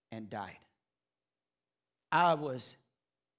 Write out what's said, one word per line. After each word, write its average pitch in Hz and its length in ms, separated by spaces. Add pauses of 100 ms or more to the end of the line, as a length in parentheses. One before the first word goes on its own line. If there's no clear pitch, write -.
(100)
and 110 200
died." 95 280 (1500)
I 170 240
was 143 420 (640)